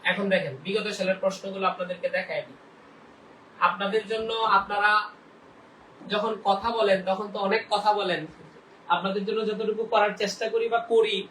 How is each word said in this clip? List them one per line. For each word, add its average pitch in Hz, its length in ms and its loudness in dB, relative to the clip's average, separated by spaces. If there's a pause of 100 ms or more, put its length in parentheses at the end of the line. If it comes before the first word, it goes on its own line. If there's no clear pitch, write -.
(100)
এখন 190 220 -2
দেখেন, 156 220 0 (100)
বিগত 196 220 -2 (120)
সালের 185 240 0
প্রশ্নগুলো 190 500 -4
আপনাদেরকে 180 440 -6
দেখাই 151 300 -4
দিই। - 120 -20 (1080)
আপনাদের 196 340 0 (100)
জন্য, 220 180 -2 (280)
আপনারা 208 340 2 (1200)
যখন 214 200 0 (160)
কথা 196 200 2 (100)
বলেন 196 200 4 (100)
তখন 190 260 -2
তো 214 120 -6
অনেক 214 160 2 (120)
কথা 208 240 2
বলেন, 180 220 -2 (760)
আপনাদের 190 320 -2
জন্য 220 220 -2
যতটুকু 214 340 -2 (100)
করার 208 200 4 (100)
চেষ্টা 208 300 -4
করি 226 220 0
বা 233 60 4 (120)
করি 214 240 4 (140)